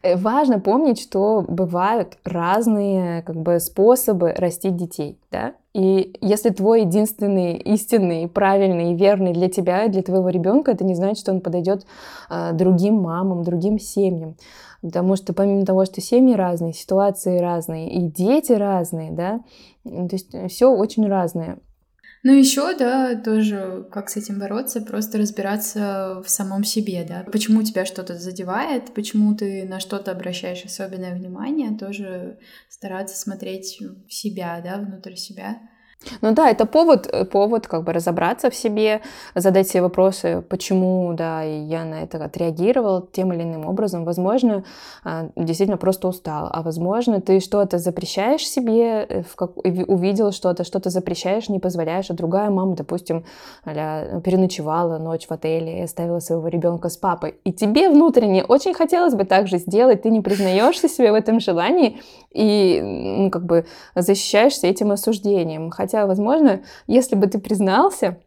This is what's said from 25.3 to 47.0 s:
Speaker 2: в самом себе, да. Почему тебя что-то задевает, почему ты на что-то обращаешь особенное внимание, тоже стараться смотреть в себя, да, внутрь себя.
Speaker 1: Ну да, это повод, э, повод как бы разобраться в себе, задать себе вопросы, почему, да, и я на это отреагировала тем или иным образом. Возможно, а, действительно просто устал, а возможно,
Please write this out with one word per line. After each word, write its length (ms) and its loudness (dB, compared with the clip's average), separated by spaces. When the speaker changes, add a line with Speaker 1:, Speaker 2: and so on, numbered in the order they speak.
Speaker 2:
в 40 -12
самом 340 -2
себе, 440 -4
да. 240 -10
Почему 300 2
тебя 240 -2
что-то 300 -10
задевает, 800 -6
почему 400 2
ты 340 -6
на 100 -10
что-то 320 -8
обращаешь 540 -8
особенное 480 -10
внимание, 640 -6
тоже 640 -12
стараться 480 -12
смотреть 640 -10
в 40 -20
себя, 520 -8
да, 140 -10
внутрь 400 -12
себя. 400 -12
Speaker 1:
Ну 120 2
да, 180 6
это 140 4
повод, 460 6
э, 140 0
повод 420 0
как 160 -4
бы 100 -4
разобраться 560 0
в 60 -4
себе, 460 0
задать 360 4
себе 120 2
вопросы, 680 2
почему, 640 0
да, 300 -4
и 180 -6
я 220 -6
на 180 -8
это 200 -10
отреагировала 880 0
тем 220 -2
или 100 -4
иным 220 -8
образом. 400 -4
Возможно, 580 0
а, 320 -6
действительно 400 0
просто 320 -2
устал, 420 -8
а 100 -6
возможно, 600 -2